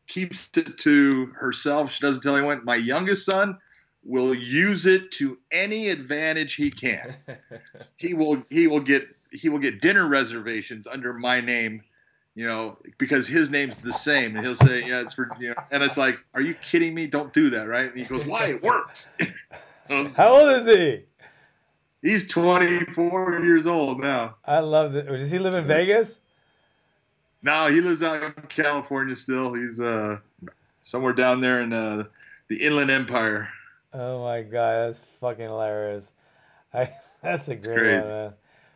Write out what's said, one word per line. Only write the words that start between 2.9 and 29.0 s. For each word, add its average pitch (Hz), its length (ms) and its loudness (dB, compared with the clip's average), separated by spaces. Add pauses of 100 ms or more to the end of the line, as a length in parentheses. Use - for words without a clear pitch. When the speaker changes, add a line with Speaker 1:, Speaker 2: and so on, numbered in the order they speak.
Speaker 1:
son 196 320 0 (460)
will 127 320 0
use 156 520 0
it 185 260 4
to 135 260 -4 (140)
any 208 360 -2
advantage 156 680 -4
he 147 160 -2
can. 120 440 -6 (140)
Speaker 2:
<laughs> 131 80 -16 (600)
Speaker 1:
He 175 180 -6
will, 151 360 0
he 165 160 4
will 151 140 2
get, 135 260 2 (240)
he 160 200 -6
will 147 100 0
get 120 220 -2
dinner 185 260 4
reservations 113 800 -4
under 120 240 -8
my 123 300 -2
name, 113 400 -4 (520)
you 113 120 -10
know, 113 320 -6 (200)
because 135 300 0
his 151 220 2
name's 143 320 -4
the 117 100 -8
same. 127 420 -2
And 110 100 -6
he'll 123 120 -4
say, 123 320 4
"Yeah, 123 140 -4
it's 113 100 -12
for," 120 260 -8
you 120 120 -10
know, 120 40 -10 (160)
and 139 140 -2
it's 135 140 0
like, 131 200 0 (160)
"Are 127 60 -4
you 165 140 -2
kidding 165 400 0
me? 165 120 -6
Don't 143 260 -4
do 151 180 4
that," 110 180 -4
right? 123 220 -2
And 120 100 -14
he 123 60 -10
goes, 127 200 -6
"Why? 220 200 -2
It 139 160 -4
works." - 520 -2 (400)
<laughs> - 340 -20 (280)
Speaker 3:
How 180 120 8
old 262 380 8
is 226 80 10
he? 156 280 4 (1000)
Speaker 1:
He's 196 240 2
twenty-four 175 1160 2
years 165 220 6
old 143 340 0
now. 123 440 -2
Speaker 3:
I 147 160 0
love 156 340 2
that. 143 120 -4
Does 139 240 -6
he 180 80 -2
live 185 160 0
in 175 140 -2
Speaker 1:
Yeah. 151 80 4
Speaker 3:
Vegas? 208 420 2 (1200)
Speaker 1:
No, 156 260 2
he 151 120 6
lives 170 220 0
out 156 200 -2
in 151 100 -8 (160)
California 139 680 -2